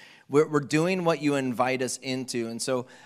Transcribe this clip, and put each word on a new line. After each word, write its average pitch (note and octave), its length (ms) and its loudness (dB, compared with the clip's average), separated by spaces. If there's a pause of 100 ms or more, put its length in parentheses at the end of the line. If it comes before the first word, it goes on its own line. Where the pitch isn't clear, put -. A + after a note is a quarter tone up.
(280)
we're, D3+ 200 4
we're D3+ 120 2
doing E3+ 440 0
what E3 180 0
you C#3+ 140 2
invite C3 440 0
us B2+ 180 -4
into. B2+ 500 -4
And A2+ 120 -8
so B2+ 260 -2 (200)